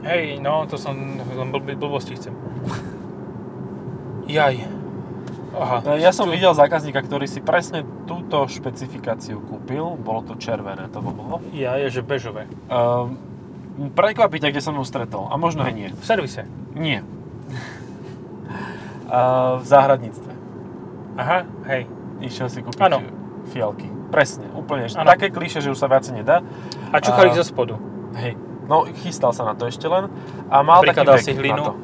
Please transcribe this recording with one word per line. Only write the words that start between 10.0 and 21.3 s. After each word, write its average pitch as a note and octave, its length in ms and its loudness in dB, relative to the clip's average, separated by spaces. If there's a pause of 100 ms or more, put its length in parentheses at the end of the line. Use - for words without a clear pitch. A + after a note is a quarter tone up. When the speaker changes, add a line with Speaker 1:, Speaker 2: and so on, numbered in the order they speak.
Speaker 2:
to A2 140 -12
červené, G2+ 520 -6
to - 140 -10
bolo. - 380 -6 (100)
Speaker 1:
Ja, C3 280 -2
je, C#3 120 0
že B2 120 -4
bežové. A2+ 440 -4 (220)
Speaker 2:
Ehm, B2 480 2 (760)
prekvapí G3+ 480 4
ťa, C#3+ 140 2
kde C#3 100 -2
som D3+ 140 -4
ho C#3 80 -2
stretol. A2 440 -6
A - 80 -4
možno D3+ 280 0
aj B2 100 0
nie. G2 160 -8
Speaker 1:
V - 140 -12
servise? E3 400 0 (300)
Speaker 2:
Nie. C#3+ 340 -2
<laughs> - 80 -14 (1900)
Ehm, B2+ 480 4
v B2+ 100 -6
záhradníctve. C3+ 680 6 (840)
Speaker 1:
Aha, E3+ 320 0 (180)